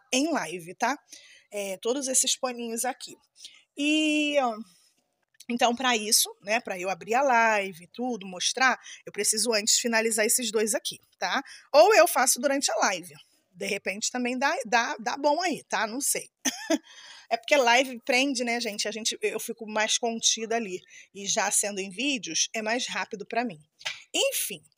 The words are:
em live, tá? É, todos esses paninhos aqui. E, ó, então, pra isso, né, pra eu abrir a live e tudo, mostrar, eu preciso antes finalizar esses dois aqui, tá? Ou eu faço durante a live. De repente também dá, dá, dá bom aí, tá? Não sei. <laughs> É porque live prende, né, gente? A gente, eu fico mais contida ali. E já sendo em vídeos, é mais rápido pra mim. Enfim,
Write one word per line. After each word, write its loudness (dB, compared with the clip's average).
em 2
live, -4
tá? 0
É, -6
todos -2
esses 0
paninhos -6
aqui. -8
E, 2
ó, -2
então, 2
pra 2
isso, 2
né, 0
pra -6
eu -4
abrir -2
a 4
live 2
e -20
tudo, -6
mostrar, 0
eu -14
preciso 0
antes 2
finalizar 2
esses 0
dois 0
aqui, -6
tá? -2
Ou 10
eu 10
faço 2
durante 0
a -4
live. -2
De -10
repente -4
também -2
dá, 0
dá, 2
dá -6
bom 2
aí, -2
tá? -2
Não -8
sei. -2
<laughs> -2
É 2
porque 2
live 4
prende, 0
né, -2
gente? -6
A -4
gente, -4
eu -4
fico -10
mais 0
contida 0
ali. -4
E -10
já 0
sendo 0
em -6
vídeos, -2
é -2
mais -2
rápido -6
pra -4
mim. -10
Enfim, -2